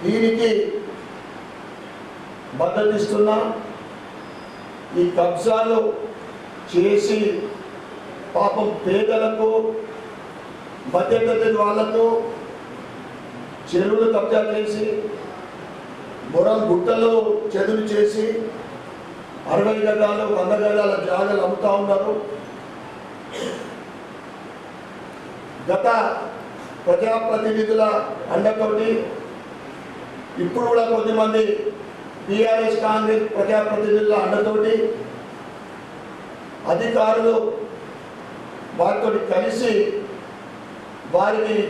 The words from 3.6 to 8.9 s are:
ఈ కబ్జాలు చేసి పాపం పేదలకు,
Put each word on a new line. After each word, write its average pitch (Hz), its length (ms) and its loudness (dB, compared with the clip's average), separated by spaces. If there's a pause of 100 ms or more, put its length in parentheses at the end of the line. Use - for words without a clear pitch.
ఈ 175 40 6 (140)
కబ్జాలు 220 640 4 (960)
చేసి 208 440 4 (1200)
పాపం 202 320 2 (160)
పేదలకు, 220 680 2 (1400)